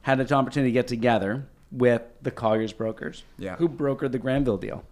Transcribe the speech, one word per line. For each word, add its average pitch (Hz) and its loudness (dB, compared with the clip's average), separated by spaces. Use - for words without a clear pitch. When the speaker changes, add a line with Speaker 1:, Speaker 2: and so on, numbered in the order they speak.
Speaker 1:
had 135 2
an 127 0
opportunity 135 2
to - 0
get 120 2
together 117 0
with 123 4
the 127 -4
Colliers 110 0
brokers, - -8
Speaker 2:
Yeah. 92 -8
Speaker 1:
who 170 2
brokered 139 -2
the 131 -2
Granville 127 0
deal. - -8